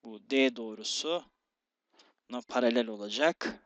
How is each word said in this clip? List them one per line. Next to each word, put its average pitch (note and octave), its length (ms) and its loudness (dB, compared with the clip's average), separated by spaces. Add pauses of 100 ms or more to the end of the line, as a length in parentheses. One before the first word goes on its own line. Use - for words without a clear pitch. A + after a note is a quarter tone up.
Bu G#2+ 260 -14
D C3+ 260 4
doğrusuna A2+ 640 -6 (1300)
paralel A#2+ 400 4
olacak. A2 760 -2